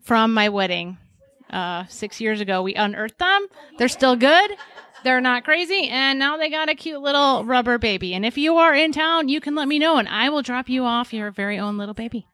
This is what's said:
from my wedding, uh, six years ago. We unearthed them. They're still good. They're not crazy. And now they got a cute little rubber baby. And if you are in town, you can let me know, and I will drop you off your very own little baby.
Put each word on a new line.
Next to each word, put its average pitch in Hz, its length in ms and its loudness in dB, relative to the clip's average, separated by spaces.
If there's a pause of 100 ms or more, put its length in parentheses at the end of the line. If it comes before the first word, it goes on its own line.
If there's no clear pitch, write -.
from 226 300 2
my 214 160 2
wedding, 180 480 -4 (540)
uh, 180 360 -6
six - 340 -12
years 214 200 -2
ago. 190 220 -2
We 190 120 -4
unearthed 208 440 -4
them. 392 280 2 (320)
They're 240 100 2
still 254 280 2
good. 330 360 4 (520)
They're 254 160 4
not 247 240 0
crazy. 339 440 0
And 269 300 0
now 285 200 0
they 311 100 -2
got 311 220 -2
a 311 40 0
cute 302 280 -10
little 277 420 2
rubber 240 320 2
baby. 185 380 -2
And 190 100 -2
if 240 140 -2
you 311 180 2
are 330 180 6
in 311 180 2
town, 311 360 0
you 302 120 0
can 294 140 -6
let 294 140 -2
me 294 100 0
know, 311 180 4
and 214 120 2
I 226 220 0
will 294 120 -2
drop 247 260 -6
you 254 160 -2
off 240 280 -2
your 208 180 -6
very 202 280 -4
own 208 180 -4
little 208 180 -8
baby. 233 400 -10